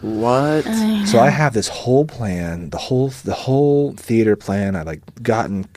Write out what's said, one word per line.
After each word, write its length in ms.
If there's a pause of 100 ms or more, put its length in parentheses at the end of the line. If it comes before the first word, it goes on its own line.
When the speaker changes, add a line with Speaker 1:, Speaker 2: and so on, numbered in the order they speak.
Speaker 1:
What? 680
Speaker 2:
I 380
Speaker 3:
So 160
I 60
Speaker 2:
know. 60
Speaker 3:
have 220
this 140
whole 360
plan, 680
the 80
whole, 300 (160)
the 100
whole 580
theater 440
plan. 380
I, 80
like, 180 (220)
got 240
in, 200 (100)